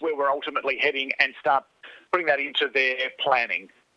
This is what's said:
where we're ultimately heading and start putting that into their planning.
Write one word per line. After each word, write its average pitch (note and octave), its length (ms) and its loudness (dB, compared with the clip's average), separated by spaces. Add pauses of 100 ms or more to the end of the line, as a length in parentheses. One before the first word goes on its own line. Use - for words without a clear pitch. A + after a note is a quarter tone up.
where D#3+ 140 -2
we're C#3 160 0
ultimately C#3 460 -2
heading C3+ 440 -2
and C3+ 200 2
start C#3 240 2 (460)
putting F3+ 160 0
that C#3+ 140 2
into C#3+ 340 0
their C3 220 2 (220)
planning. A#2 520 0 (260)